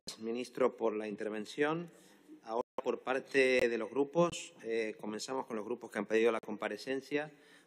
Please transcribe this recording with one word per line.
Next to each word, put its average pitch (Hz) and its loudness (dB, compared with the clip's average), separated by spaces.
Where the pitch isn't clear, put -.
ministro, 120 0
por 113 2
la 107 -4
intervención. 110 -2
Ahora, 113 -2
por 117 0
parte 131 4
de 117 0
los 110 -4
grupos, 165 0
eh, 113 -2
comenzamos 113 -6
con 117 -6
los 104 -6
grupos 117 -6
que - -6
han 104 0
pedido 110 6
la 113 0
comparecencia. 131 -4